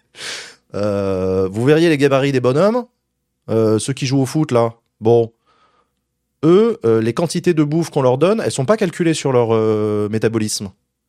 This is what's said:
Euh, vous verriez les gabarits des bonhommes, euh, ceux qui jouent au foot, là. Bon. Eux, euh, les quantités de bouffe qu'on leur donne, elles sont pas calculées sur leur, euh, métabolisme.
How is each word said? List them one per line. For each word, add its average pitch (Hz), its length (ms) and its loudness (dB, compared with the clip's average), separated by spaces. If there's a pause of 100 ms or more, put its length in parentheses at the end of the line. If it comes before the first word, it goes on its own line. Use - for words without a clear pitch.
(760)
Euh, 95 760 -2
vous 107 140 -4
verriez 156 220 4
les 156 120 2
gabarits 139 320 2
des 131 80 0
bonhommes, 180 460 0 (640)
euh, 110 260 2
ceux 135 160 -4
qui 131 140 -6
jouent 135 140 0
au 131 40 0
foot, 151 260 -2
là. 117 220 0 (260)
Bon. 117 320 2 (1120)
Eux, 202 400 4
euh, 113 160 2
les 113 140 -2
quantités 175 400 -2
de 156 100 2
bouffe 151 280 -2
qu'on 147 100 0
leur 127 160 2
donne, 190 260 0
elles 117 80 -2
sont 135 140 -4
pas 208 100 2
calculées 175 380 -2
sur 143 180 -2
leur, 123 200 2
euh, 107 580 0
métabolisme. 107 600 -4 (380)